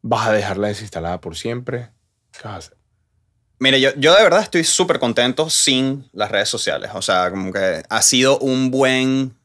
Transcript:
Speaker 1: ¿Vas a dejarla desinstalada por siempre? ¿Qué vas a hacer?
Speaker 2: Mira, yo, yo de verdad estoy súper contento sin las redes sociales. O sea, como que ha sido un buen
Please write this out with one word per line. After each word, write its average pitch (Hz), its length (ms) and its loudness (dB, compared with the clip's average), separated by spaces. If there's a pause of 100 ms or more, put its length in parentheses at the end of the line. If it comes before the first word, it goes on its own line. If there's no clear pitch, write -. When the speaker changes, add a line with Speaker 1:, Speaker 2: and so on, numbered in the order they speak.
Speaker 1:
¿Vas 113 260 0
a 110 40 2
dejarla 101 360 -2
desinstalada 90 520 -8
por 82 160 -14
siempre? 120 540 -8 (420)
¿Qué - 120 -20
vas - 100 -12
a - 20 -12
hacer? - 200 -18 (800)
Speaker 2:
Mira, 135 200 4
yo, 135 180 2
yo 151 180 4
de 208 80 8
verdad 190 200 4
estoy 170 220 -2
súper - 340 0
contento 123 500 0
sin 135 640 0
las 104 180 -4
redes 101 180 -2
sociales. - 460 -6
O 95 80 -8
sea, 90 280 0
como 95 220 -6
que 92 360 -2
ha 113 140 0
sido 131 380 4
un 131 300 0
buen 131 640 0 (100)